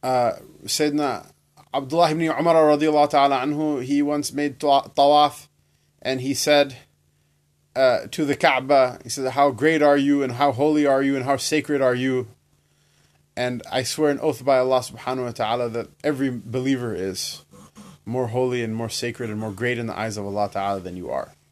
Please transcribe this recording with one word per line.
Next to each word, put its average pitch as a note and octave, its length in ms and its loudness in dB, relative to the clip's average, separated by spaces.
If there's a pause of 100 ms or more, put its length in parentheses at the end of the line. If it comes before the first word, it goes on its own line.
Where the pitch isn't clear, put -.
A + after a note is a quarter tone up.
Uh, B2 340 0 (300)
Sayyidina C#3+ 680 -2 (420)
Abdullah D#3 380 2
ibn D#3+ 100 -2
Umar D#3+ 320 2
radiallahu D3+ 560 4
ta'ala C#3 300 4
anhu, D3 420 -2
he C#3+ 200 0
once D3 300 -2
made C#3+ 280 -4
tawa-, C#3 340 2
tawaf, D3 540 4 (520)
and C3 200 -4
he C3 140 -4
said, C#3+ 420 2 (1000)
uh, B2+ 380 2
to D#3 120 -2
the C#3 120 0
Kaaba, C3 680 2
he A#2+ 60 -16
said, B2+ 240 -6
"How C#3+ 180 4
great D3 320 2
are C#3+ 140 6
you, C#3+ 260 2
and B2 120 -4
how C#3 180 2
holy D3 340 2
are C3+ 160 4
you, C#3 140 0
and B2+ 80 -4
how C3+ 120 0
sacred D3 460 -2
are B2+ 140 2
you? B2+ 320 -2 (1080)
And B2 340 -4
I C3 120 -2
swear D3 280 0
an C#3+ 100 -2
oath B2+ 240 -2
by C3+ 140 4
Allah B2+ 220 2
subhanahu B2 440 -8
wa A#2+ 60 -6
ta'ala A#2+ 380 -4
that A2+ 200 -8 (160)
every C#3 260 0
believer B2 640 -4
is F#2+ 500 -8 (600)
more A#2+ 240 -4
holy B2 340 -2
and A2 120 -6
more A2+ 140 -6
sacred A#2+ 420 -6
and G#2+ 100 -6
more A2 120 -6
great A#2 260 -4
in A#2 80 -6
the A2 100 -8
eyes G#2+ 200 -6
of G2+ 80 -8
Allah G2+ 280 -4
Ta'ala G2 280 -4
than F2+ 160 -12
you F2+ 140 -10
are." - 240 -8 (180)